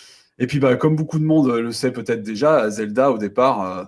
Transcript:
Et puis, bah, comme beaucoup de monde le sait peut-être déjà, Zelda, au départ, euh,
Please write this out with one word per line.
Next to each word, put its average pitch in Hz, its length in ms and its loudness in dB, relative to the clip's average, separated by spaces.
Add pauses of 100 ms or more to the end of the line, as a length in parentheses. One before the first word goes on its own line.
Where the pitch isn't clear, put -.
(380)
Et 123 100 -2
puis, 147 120 -2
bah, 131 160 4
comme 156 220 2
beaucoup 156 220 -2
de 156 40 0
monde 156 240 4
le 117 240 0
sait 127 220 -4
peut-être 113 300 -4
déjà, 110 460 2
Zelda, 107 420 0
au 117 60 -2
départ, 107 440 0
euh, 92 260 -8